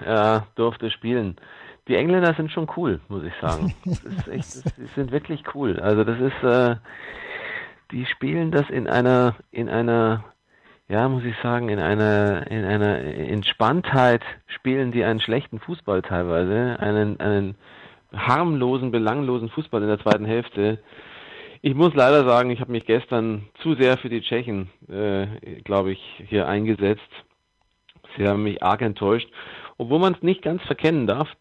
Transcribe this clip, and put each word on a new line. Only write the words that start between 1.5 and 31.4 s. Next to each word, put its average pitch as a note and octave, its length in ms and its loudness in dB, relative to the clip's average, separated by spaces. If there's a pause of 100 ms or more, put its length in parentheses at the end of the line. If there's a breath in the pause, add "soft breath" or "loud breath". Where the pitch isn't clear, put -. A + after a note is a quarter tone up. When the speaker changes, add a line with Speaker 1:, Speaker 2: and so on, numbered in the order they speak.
Speaker 1:
Die A#2+ 80 2
Engländer E3+ 400 4
sind D#3 160 -4
schon D#3+ 160 -4 (100)
cool, A#2+ 320 -2
muss F#2+ 140 -6
ich - 180 -8
sagen. E2 380 -2
Speaker 2:
<laughs> - 40 -20
Speaker 1:
Das F3+ 200 -6
ist - 240 -8
echt, - 380 -10
das, - 100 -6
die B2 180 -16
sind C3 180 -4
wirklich D3+ 320 -4 (120)
cool. C3+ 240 -2
Also G#2+ 240 4
das A#2 160 0
ist, C3 240 -2
äh, B2 320 4 (1120 loud breath)
die B2+ 160 -6
spielen D#3+ 460 -2
das C#3+ 180 2
in - 180 -2
einer, B2 500 4 (120)
in A#2 180 -4
einer, A2+ 560 2 (640 soft breath)
ja, A2+ 220 2
muss B2+ 140 -2
ich A#2+ 180 -4
sagen, A#2+ 280 -2
in G#2 100 -2
einer, G#2 720 2
in A2 120 -4
einer G#2 360 0
Entspanntheit A#2 1200 0 (240)
spielen C3 460 -2
die A#2 120 0
einen A2 160 0
schlechten A2+ 400 -4
Fußball G2+ 440 -2
teilweise, F#2 760 0
einen, G#2 400 0
einen G2+ 360 0 (580 loud breath)
harmlosen, B2+ 800 0
belanglosen A#2 580 -2
Fußball A#2+ 320 -4
in G#2+ 80 0
der G#2 100 0
zweiten G#2+ 260 0
Hälfte. A2 520 -2 (840 loud breath)
Ich C#3 100 0
muss D#3 220 4
leider C#3 280 6
sagen, B2 280 4
ich A#2 80 -4
habe B2+ 120 -6
mich A2+ 140 -4
gestern A2+ 600 0 (160)
zu D#3+ 100 2
sehr B2+ 240 4
für B2+ 120 -10
die A2+ 120 -4
Tschechen, A2 480 -4 (180)
äh, G2 380 -2 (380)
glaub G2 240 0
ich, F#2+ 120 -6 (280)
hier G2+ 200 0
eingesetzt. G#2 600 0 (1080)
Sie G2+ 100 2
haben G2+ 140 2
mich G#2 220 -4
arg G#2 180 2
enttäuscht. G#2+ 480 0 (480 loud breath)
Obwohl B2 220 0
man's F#3 240 0
nicht F#3 180 0
ganz - 220 -4
verkennen D#3 420 0
darf, B2+ 220 0 (140)